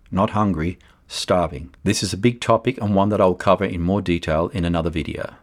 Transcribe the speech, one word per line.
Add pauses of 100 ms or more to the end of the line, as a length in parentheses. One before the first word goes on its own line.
(120)
Not
hungry, (300)
starving. (100)
This
is
a
big
topic
and
one
that
I'll
cover
in
more
detail
in
another
video.